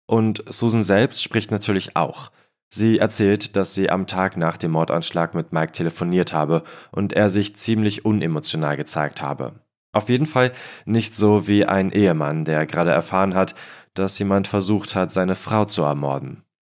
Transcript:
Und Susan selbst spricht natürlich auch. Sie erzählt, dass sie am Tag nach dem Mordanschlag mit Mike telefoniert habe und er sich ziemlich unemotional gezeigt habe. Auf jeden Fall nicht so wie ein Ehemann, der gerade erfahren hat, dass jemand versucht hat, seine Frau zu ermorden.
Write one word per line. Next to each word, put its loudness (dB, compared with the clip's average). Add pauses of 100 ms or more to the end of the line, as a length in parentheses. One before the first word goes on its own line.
Und 2
Susan 2
selbst 2
spricht -2
natürlich -2
auch. -4 (420)
Sie 4
erzählt, 2
dass -2
sie 0
am -2
Tag -2
nach -2
dem -4
Mordanschlag -2
mit -6
Mike -2
telefoniert -2
habe 0 (300)
und -4
er 2
sich -2
ziemlich -2
unemotional -2
gezeigt -4
habe. -8 (360)
Auf -2
jeden 2
Fall 2 (320)
nicht 0
so 4
wie 4
ein 2
Ehemann, 2
der 0
gerade 0
erfahren 0
hat, 0 (380)
dass -2
jemand 0
versucht -2
hat, 0
seine 0
Frau 0
zu -4
ermorden. -4 (280)